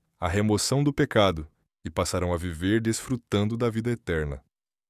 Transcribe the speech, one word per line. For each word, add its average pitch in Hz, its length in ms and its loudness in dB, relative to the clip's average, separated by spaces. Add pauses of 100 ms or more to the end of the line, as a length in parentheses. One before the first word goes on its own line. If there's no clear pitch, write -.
(180)
a 90 100 -4
remoção 104 540 2
do 143 100 2
pecado 95 560 2 (360)
e 82 60 -8
passarão 87 440 0
a - 20 0
viver 90 440 0
desfrutando 110 760 -2
da 120 140 0
vida 113 220 -2
eterna." 78 500 -4 (480)